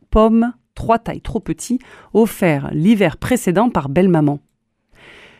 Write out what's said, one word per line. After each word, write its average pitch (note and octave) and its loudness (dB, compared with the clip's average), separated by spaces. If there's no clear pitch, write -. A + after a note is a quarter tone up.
pomme, A3+ 2
trois - -2
tailles E3 -10
trop - -6
petit, F3 -6
offert E3 0
l'hiver F#3+ 2
précédent A3 0
par D3 -4
belle-maman. D3+ 2